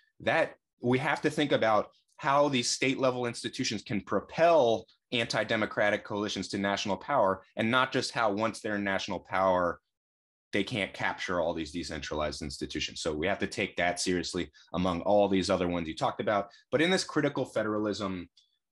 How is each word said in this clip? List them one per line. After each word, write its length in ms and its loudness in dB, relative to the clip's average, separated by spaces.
That 340 0
we 180 2
have 240 0
to 80 2
think 220 0
about 360 4
how 300 2
these 200 0
state 300 0
level 280 0
institutions 560 -4
can 200 -4
propel 840 4
anti-democratic 920 0
coalitions 440 -4
to 100 -4
national 400 0
power, 440 2
and 120 0
not 220 2
just 220 -2
how 180 2
once 300 -2
they're 160 -4
in 80 -2
national 360 -2
power, 600 2
they 100 0
can't 300 -4
capture 480 -4
all 140 0
these 180 -6
decentralized 680 -6
institutions. 580 -8
So 140 -2
we 120 -2
have 120 0
to 80 -2
take 300 -4
that 240 0
seriously 500 -2
among 300 0
all 260 4
these 200 2
other 200 2
ones 200 -2
you 60 -8
talked 260 -4
about. 300 -2
But 120 2
in 80 2
this 140 2
critical 400 -2
federalism 840 -2